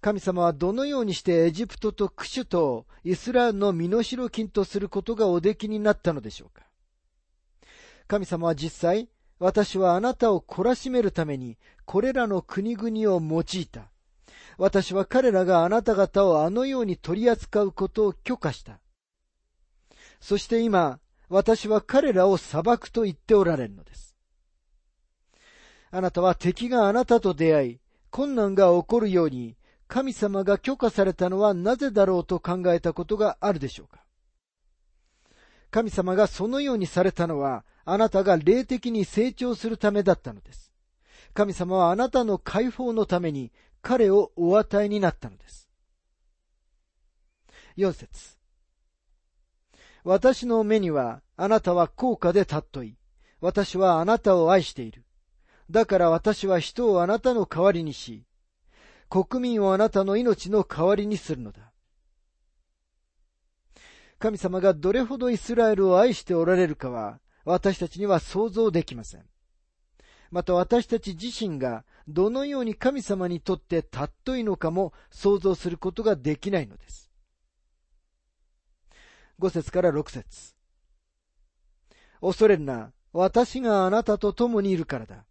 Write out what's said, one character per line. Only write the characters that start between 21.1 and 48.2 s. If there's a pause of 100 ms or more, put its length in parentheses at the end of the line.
私
は
彼
ら
を
裁 (160)
く」
と
言
っ
て
お
ら
れ
る
の
で
す。 (1700)
あ
な
た
は
敵
が
あ
な
た
と
出
会
い、 (300)
困
難
が (100)
起
こ
る
よ
う
に、 (320)
神
様
が
許
可
さ
れ
た
の
は
な
ぜ
だ
ろ
う
と
考 (100)
え
た
こ
と
が
あ
る
で
し
ょ
う
か。 (1700)
神
様
が
そ
の
よ
う
に
さ
れ
た
の
は、 (200)
あ
な
た
が
霊
的
に
成
長
す
る
た
め
だ
っ
た
の
で
す。 (600)
神
様
は
あ
な
た
の
解
放
の
た
め
に (300)
彼
を
お
与
え
に
な
っ
た
の
で
す。 (2000)
四
節。 (1700)